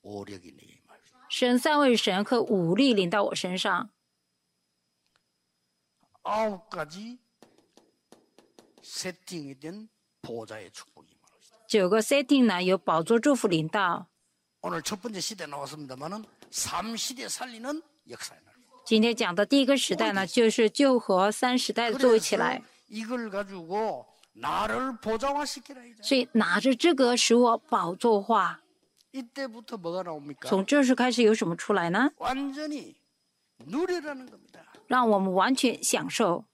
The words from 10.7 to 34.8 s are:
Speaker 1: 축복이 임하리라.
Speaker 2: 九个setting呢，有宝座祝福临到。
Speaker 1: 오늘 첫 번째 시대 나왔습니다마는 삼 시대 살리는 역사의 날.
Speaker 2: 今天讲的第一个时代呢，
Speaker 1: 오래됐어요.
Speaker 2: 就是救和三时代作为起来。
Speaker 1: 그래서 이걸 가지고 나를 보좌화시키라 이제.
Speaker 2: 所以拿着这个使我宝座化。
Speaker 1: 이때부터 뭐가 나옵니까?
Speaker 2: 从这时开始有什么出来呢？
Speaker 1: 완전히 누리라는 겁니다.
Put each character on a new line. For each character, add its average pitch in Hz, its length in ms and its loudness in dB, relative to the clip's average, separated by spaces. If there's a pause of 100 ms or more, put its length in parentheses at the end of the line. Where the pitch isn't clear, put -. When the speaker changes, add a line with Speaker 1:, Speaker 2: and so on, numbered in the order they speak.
Speaker 1:
축복이 - 400 -20
임하리라. - 560 -20
Speaker 2:
九 190 200 2
个 220 120 2
setting 277 460 4
呢， 180 160 2
有 185 160 2
宝 165 240 0
座 226 160 2
祝 277 160 4
福 233 140 -2
临 160 200 0
到。 180 400 -2 (540)
Speaker 1:
오늘 170 200 -6
첫 202 180 -8
번째 208 200 -12
시대 180 260 -10
나왔습니다마는 143 760 -12 (260)
삼 220 460 -8
시대 240 320 -10
살리는 254 520 -10 (280)
역사의 - 360 -16
날. - 60 -20 (340)
Speaker 2:
今 220 160 4
天 233 140 2
讲 202 200 -2
的 208 120 2
第 277 140 4
一 269 60 4
个 277 100 4
时 220 180 -2
代 214 180 0
呢， 196 100 0
Speaker 1:
오래됐어요. 185 120 -6
Speaker 2:
就 226 160 6
是 220 180 2
救 262 300 4
和 196 320 2
三 247 260 0
时 247 160 -2
代 233 200 -2
作 254 200 4
为 220 60 6
起 214 180 0
来。 160 220 -2
Speaker 1:
그래서 - 60 -14 (240)
이걸 226 420 -8
가지고 190 760 -6 (300)
나를 214 680 -4
보좌화시키라 262 840 -4
이제. 240 180 -20
Speaker 2:
所 269 160 2
以 247 140 0
拿 208 280 2
着 262 140 4
这 330 200 4
个 247 220 4
使 233 180 4
我 240 220 6
宝 190 380 -2
座 214 260 2
化。 196 400 0 (520)
Speaker 1:
이때부터 240 680 -10
뭐가 175 240 -6
나옵니까? 147 460 -12
Speaker 2:
从 196 180 0
这 285 180 4
时 254 100 4
开 247 160 0
始 240 120 0
有 214 100 6
什 214 160 0
么 170 80 -2
出 - 160 -4
来 175 180 0
呢？ 226 280 2
Speaker 1:
완전히 277 800 -8 (680)
누리라는 285 640 -6
겁니다. - 360 -20 (240)